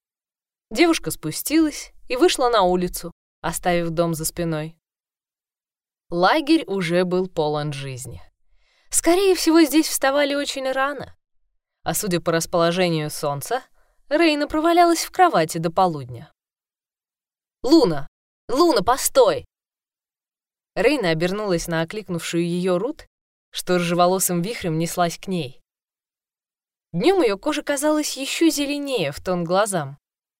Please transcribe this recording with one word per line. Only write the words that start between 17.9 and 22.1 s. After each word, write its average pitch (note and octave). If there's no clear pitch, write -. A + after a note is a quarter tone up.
Луна, C4
постой!» A3+
Рейна A3
обернулась F3+
на E3
окликнувшую E3+